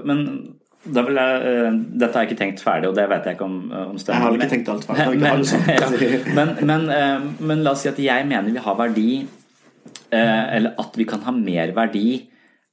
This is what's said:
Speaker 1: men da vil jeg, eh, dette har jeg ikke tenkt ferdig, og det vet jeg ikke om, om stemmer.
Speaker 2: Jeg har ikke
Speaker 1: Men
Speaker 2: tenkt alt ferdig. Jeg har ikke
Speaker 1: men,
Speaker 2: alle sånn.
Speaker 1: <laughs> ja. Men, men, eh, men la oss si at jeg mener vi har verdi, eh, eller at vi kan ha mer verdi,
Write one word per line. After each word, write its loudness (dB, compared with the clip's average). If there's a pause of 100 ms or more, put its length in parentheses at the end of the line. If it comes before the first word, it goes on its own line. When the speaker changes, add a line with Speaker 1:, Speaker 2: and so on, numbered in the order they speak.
Speaker 1:
men 0 (640)
da 0
vil 0
jeg, 2 (100)
eh, 2 (200)
dette 2
har 2
jeg -6
ikke -4
tenkt -4
ferdig, 0
og -2
det 4
vet 0
jeg -4
ikke -4
om, -6 (160)
om -8
stemmer. -2
Speaker 2:
Jeg 2
har 4
ikke 0
Speaker 1:
Men -2
Speaker 2:
tenkt -2
alt -6
ferdig. -2
Jeg 2
har 2
ikke 2
Speaker 1:
men, 4
Speaker 2:
alle 2
sånn. 0
Speaker 1:
<laughs> 4 (500)
ja. 0
Men, 2 (160)
men, 2
eh, 0 (200)
men 0
la 2
oss -6
si -2
at -4
jeg 2
mener 0
vi -4
har 0
verdi, 2 (1040)
eh, 2 (160)
eller 0
at -6
vi 0
kan -4
ha -2
mer 0
verdi, 0 (680)